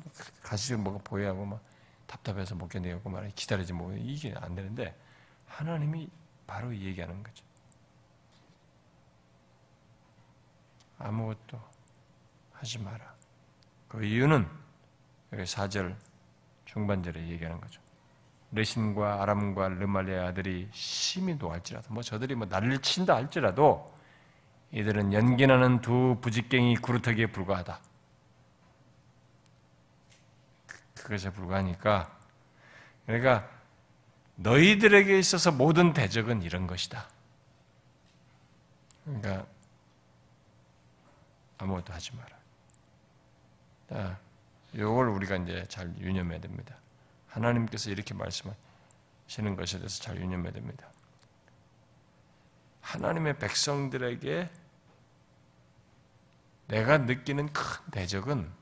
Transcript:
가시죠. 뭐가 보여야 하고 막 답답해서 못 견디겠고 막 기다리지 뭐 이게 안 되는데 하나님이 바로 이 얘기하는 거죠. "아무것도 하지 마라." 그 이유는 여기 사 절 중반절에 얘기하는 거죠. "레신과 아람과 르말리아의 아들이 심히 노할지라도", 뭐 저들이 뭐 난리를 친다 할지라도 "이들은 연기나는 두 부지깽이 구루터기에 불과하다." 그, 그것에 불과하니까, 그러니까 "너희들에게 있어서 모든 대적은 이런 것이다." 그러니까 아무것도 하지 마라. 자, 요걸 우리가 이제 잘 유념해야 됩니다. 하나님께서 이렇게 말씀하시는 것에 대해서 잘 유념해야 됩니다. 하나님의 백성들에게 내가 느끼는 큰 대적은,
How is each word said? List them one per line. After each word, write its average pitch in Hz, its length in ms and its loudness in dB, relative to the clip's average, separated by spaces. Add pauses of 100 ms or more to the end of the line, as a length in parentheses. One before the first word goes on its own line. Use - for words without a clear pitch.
(420)
가시죠. 113 360 -4
뭐가 101 260 -4
보여야 101 260 -4
하고 95 160 -6
막 104 160 -10 (460)
답답해서 98 480 -8
못 87 140 -10
견디겠고 90 400 -8
막 95 260 -10
기다리지 92 380 -4
뭐 87 200 -8
이게 123 460 -10
안 87 160 -10
되는데 98 420 -10 (500)
하나님이 156 640 -6 (380)
바로 117 240 -10
이 98 140 -8
얘기하는 90 360 -8
거죠. 110 220 -20 (3500)
"아무것도 110 640 -6 (920)
하지 117 260 -10
마라." 107 340 -12 (760)
그 110 160 -8
이유는 120 420 4 (840)
여기 101 120 -8
사 98 220 -4
절 98 300 -4 (760)
중반절에 87 540 -4
얘기하는 82 340 -8
거죠. - 180 -16 (720)
"레신과 104 720 0
아람과 101 480 2
르말리아의 95 580 0
아들이 92 440 -4
심히 - 640 -4
노할지라도", 95 580 -8
뭐 117 80 -4
저들이 120 320 -6
뭐 110 140 -4
난리를 110 320 0
친다 180 360 2
할지라도 120 800 4 (800)
"이들은 104 420 0
연기나는 127 680 6
두 123 400 2
부지깽이 120 560 2
구루터기에 113 500 0
불과하다." 92 520 -6 (2750)
그, - 120 -20 (180)
그것에 98 360 -6
불과하니까, 95 840 0 (880)
그러니까 117 420 4 (880)
"너희들에게 196 840 8
있어서 175 320 4
모든 156 420 8
대적은 110 480 0
이런 87 240 -2
것이다." 90 420 -8 (2000)
그러니까 104 400 -6 (2250)
아무것도 95 340 -4
하지 - 220 -12
마라. - 220 -18 (1500)
자, 95 300 -8 (560)
요걸 117 340 2
우리가 98 280 -2
이제 90 320 -6
잘 87 300 -10
유념해야 90 400 -2
됩니다. 90 360 -12 (520)
하나님께서 113 640 -2
이렇게 98 240 -8
말씀하시는 - 1400 -10
것에 90 220 -6
대해서 90 240 -10
잘 92 160 -10
유념해야 90 340 -6
됩니다. - 360 -14 (1900)
하나님의 160 560 -2
백성들에게 135 1120 -4 (2250)
내가 110 300 4
느끼는 139 560 -2
큰 - 380 -8
대적은, 95 600 -4 (100)